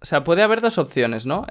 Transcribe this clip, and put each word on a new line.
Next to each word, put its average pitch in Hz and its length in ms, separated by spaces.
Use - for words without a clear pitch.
O - 60
sea, 147 180
puede 170 180
haber 220 200
dos 226 160
opciones, 117 480
¿no? 160 240